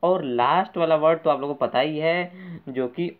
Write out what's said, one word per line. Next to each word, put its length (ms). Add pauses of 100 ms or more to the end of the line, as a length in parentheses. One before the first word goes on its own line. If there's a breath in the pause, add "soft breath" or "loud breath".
और 220
लास्ट 520
वाला 200
वर्ड 220
तो 120
आप 100
लोगों 140
को 60
पता 180
ही 200
है, 340 (360 loud breath)
जो 200
कि 320